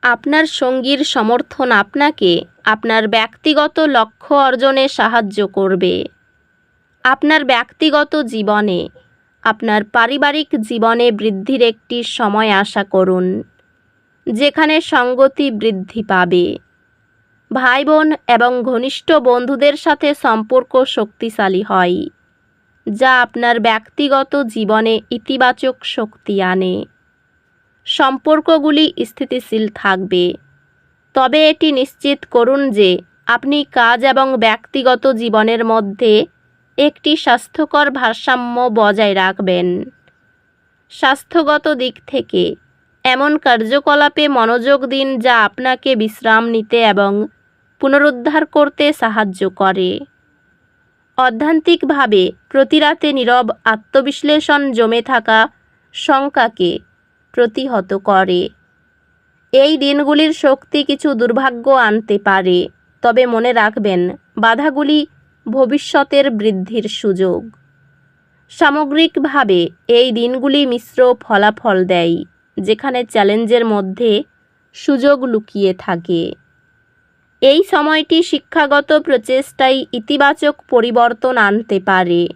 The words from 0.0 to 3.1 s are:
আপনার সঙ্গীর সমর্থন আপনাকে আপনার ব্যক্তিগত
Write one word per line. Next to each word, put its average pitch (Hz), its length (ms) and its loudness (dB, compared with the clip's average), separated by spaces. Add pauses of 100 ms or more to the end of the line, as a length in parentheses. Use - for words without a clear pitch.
আপনার 285 500 0
সঙ্গীর 262 520 -2
সমর্থন 240 640 -2 (160)
আপনাকে 285 480 0 (340)
আপনার 220 420 -2
ব্যক্তিগত 269 680 -2 (140)